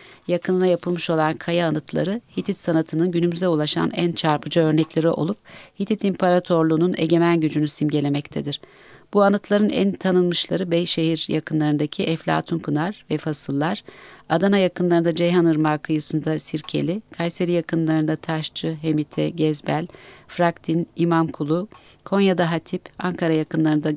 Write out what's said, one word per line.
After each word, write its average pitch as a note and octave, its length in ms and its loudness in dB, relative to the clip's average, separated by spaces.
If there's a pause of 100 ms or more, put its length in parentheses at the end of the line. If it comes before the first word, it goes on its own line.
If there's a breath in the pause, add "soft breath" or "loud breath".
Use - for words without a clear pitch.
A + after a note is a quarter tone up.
(280 loud breath)
yakınına F#3 380 0
yapılmış F3 440 0
olan D#3 260 0
kaya E3+ 320 0
anıtları, D#3 520 -2 (160)
Hitit F#3 200 -4
sanatının D#3+ 540 0
günümüze E3+ 380 0
ulaşan D#3+ 420 0
en E3+ 220 -2
çarpıcı D3+ 480 0
örnekleri D#3 480 2
olup, E3 300 -2 (420 loud breath)
Hitit G3+ 240 -2
İmparatorluğu'nun F3 920 2
egemen E3+ 440 4
gücünü D3+ 280 0
simgelemektedir. C#3+ 920 -2 (540 loud breath)
Bu G3+ 80 4
anıtların G3+ 460 2
en G3 240 0
tanınmışları F3+ 800 0
Beyşehir E3 580 0
yakınlarındaki D3+ 760 -2
Eflatun D#3+ 540 -2
Pınar D#3 520 -4
ve D3+ 80 -2
Fasıllar, D3+ 640 -4 (440 loud breath)
Adana G3 300 2
yakınlarında E3+ 560 2
Ceyhan F3 320 2
Irmağı D#3 320 2
kıyısında D#3 600 -2
Sirkeli, D3+ 640 -4 (160)
Kayseri E3+ 340 -2
yakınlarında D#3+ 640 0
Taşçı, D#3+ 640 -6
Hemite, D3+ 480 -2
Gezbel, D#3 560 -2 (420 loud breath)
Fraktin, E3+ 580 -2 (100)
İmamkulu, E3 720 0 (360 loud breath)
Konya'da F#3 460 2
Hatip, E3+ 320 -4 (160)
Ankara F3 340 -2
yakınlarında D#3 640 0